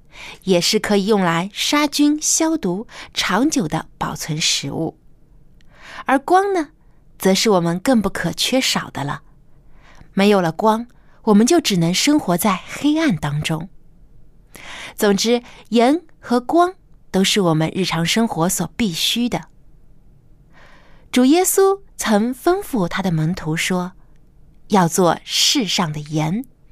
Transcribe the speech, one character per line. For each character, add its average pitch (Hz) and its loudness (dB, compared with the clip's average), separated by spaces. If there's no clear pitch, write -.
也 185 4
是 214 0
可 208 2
以 190 0
用 208 2
来 175 0
杀 294 0
菌、 294 2
消 320 0
毒、 190 -4
长 214 0
久 240 0
的 - -4
保 - -6
存 156 -6
食 - -2
物。 - -6
而 262 2
光 381 2
呢， 320 -2
则 190 2
是 214 2
我 185 4
们 170 -2
更 233 2
不 - -2
可 - -4
缺 - -2
少 - -4
的 135 -8
了。 143 -8
没 196 4
有 196 4
了 165 0
光， 220 0
我 220 4
们 220 6
就 330 4
只 190 0
能 170 2
生 294 2
活 180 0
在 185 0
黑 294 -2
暗 302 0
当 151 -4
中。 160 -6
总 202 2
之， 240 0
盐 240 4
和 247 0
光 349 2
都 190 2
是 202 0
我 170 2
们 156 0
日 185 -2
常 165 -2
生 226 0
活 165 -2
所 175 -4
必 214 -2
须 233 -2
的。 - -8
主 247 2
耶 330 4
稣 392 2
曾 220 0
吩 370 0
咐 190 -2
他 - -6
的 185 -2
门 160 0
徒 160 -6
说， 180 -4
要 185 4
做 165 2
世 - 0
上 170 -2
的 151 -10
盐， 156 -4